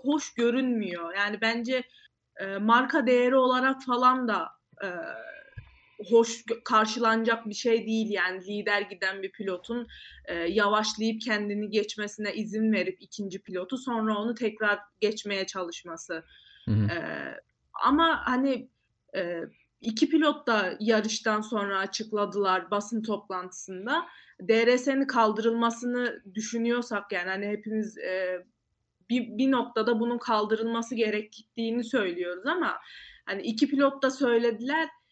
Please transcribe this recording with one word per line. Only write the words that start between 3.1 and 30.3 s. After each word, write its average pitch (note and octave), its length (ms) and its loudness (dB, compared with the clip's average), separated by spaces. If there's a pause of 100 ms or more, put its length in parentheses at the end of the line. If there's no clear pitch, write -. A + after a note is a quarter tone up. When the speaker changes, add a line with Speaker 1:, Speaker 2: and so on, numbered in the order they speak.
Speaker 1:
olarak B3+ 480 4
falan B3+ 440 4
da, G3 220 -2 (340)
e, G3 40 -6 (1200)
hoş A3+ 360 6
gö-, A3+ 180 -4
karşılanacak A3+ 840 2
bir G#3 80 -8
şey A3+ 320 2
değil. A3 260 0
Yani F#3 360 -2
lider G#3 340 0
giden F#3+ 420 -4
bir G3 80 -8
pilotun, G#3+ 560 -6 (380)
e, F3 80 -8
yavaşlayıp G#3+ 880 0
kendini G#3 480 -2
geçmesine G#3 640 -2
izin A3 380 0
verip F#3 280 0
ikinci G3 420 -10
pilotu F#3 360 -8
sonra A3 400 -2
onu A3+ 180 -4
tekrar G#3+ 440 -2 (200)
geçmeye G3+ 460 -2
çalışması. E3+ 800 -10 (420)
Speaker 2:
Hı - 60 -2
hı. G#2+ 160 4
Speaker 1:
E, E3+ 120 -2 (840)
ama D#4 400 4
hani, B3+ 440 0 (460)
e, F3 260 -4 (400)
iki A3 280 0
pilot D4 380 2
da G3+ 320 2
yarıştan G#3+ 640 2
sonra G3+ 380 -2
açıkladılar G3+ 920 -2
basın G#3 300 -2
toplantısında. G3 1040 -6 (360)
D A3+ 240 4
R B3 120 6
S'nin C4+ 300 2
kaldırılmasını A#3 1160 0 (100)
düşünüyorsak A#3 800 -2
yani F3+ 180 -4
hani G3 180 -4
hepimiz, G#3+ 500 -4
e, F#3 480 -4 (640)
bir, A3+ 280 -2
bir C4+ 140 4
noktada A3+ 480 2
bunun A#3+ 180 0
kaldırılması A3+ 800 0